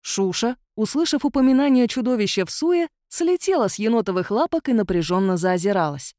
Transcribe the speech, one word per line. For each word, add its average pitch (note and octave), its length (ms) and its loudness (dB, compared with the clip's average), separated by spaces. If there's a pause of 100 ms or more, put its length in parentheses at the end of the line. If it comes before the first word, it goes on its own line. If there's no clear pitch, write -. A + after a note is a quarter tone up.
Шуша, G3 560 -2 (180)
услышав D4 500 0
упоминание C4 640 4
чудовища G#3+ 580 -2
в - 60 -6
суе, E4+ 360 0 (200)
слетела F4 600 0
с - 120 -2
енотовых G3+ 500 0
лапок D4 400 -2
и B3+ 40 2
напряженно F#3 640 0
заозиралась. F3 800 -2